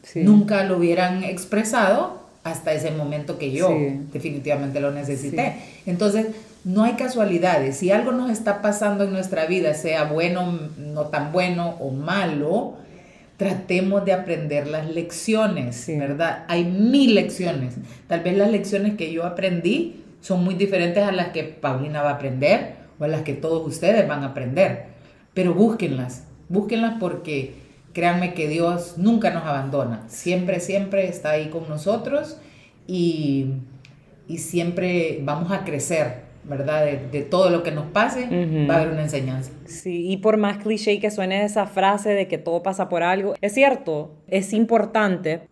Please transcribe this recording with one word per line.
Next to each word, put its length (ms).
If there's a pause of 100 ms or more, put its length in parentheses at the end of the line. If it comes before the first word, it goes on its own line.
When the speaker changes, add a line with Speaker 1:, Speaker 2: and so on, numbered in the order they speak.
Speaker 1:
Sí. 200
Speaker 2:
nunca 400
lo 140
hubieran 480
expresado 960 (240)
hasta 260
ese 200
momento 460
que 140
yo 160
Speaker 1:
Sí. 320 (140)
Speaker 2:
definitivamente 680
lo 120
necesité. 680
Speaker 1:
Sí. 240 (100)
Speaker 2:
Entonces, 360 (360)
no 200
hay 100
casualidades. 840
Si 140
algo 220
nos 180
está 300
pasando 420
en 80
nuestra 360
vida, 260
sea 320
bueno, 520 (200)
no 300
tan 260
bueno 480
o 100
malo, 840 (600)
tratemos 680
de 80
aprender 540
las 220
lecciones, 880
Speaker 1:
Sí. 220
Speaker 2:
¿verdad? 500
Hay 160
mil 520
lecciones. 600 (320)
Tal 140
vez 160
las 120
lecciones 460
que 160
yo 140
aprendí 800 (180)
son 220
muy 120
diferentes 480
a 80
las 180
que 140
Paulina 580
va 100
a 20
aprender 600 (240)
o 40
a 40
las 140
que 120
todos 340
ustedes 400
van 160
a 40
aprender. 580 (480)
Pero 200
búsquenlas, 680 (260)
búsquenlas 500
porque 540 (400)
créanme 400
que 140
Dios 500
nunca 340
nos 120
abandona. 640
Siempre, 520
siempre 480
está 240
ahí 180
con 200
nosotros 680 (500)
y, 580 (840)
y 120
siempre 840
vamos 280
a 120
crecer, 640 (160)
¿verdad? 420
De, 260
de 120
todo 260
lo 140
que 80
nos 160
pase, 380
Speaker 1:
Ujú. 420
Speaker 2:
va 80
a 60
haber 120
una 100
enseñanza. 480 (140)
Speaker 1:
Sí, 460
y 60
por 200
más 200
cliché 420
que 120
suene 320
esa 220
frase 460
de 160
que 100
todo 260
pasa 240
por 160
algo, 380
es 120
cierto, 580 (160)
es 260
importante 880 (100)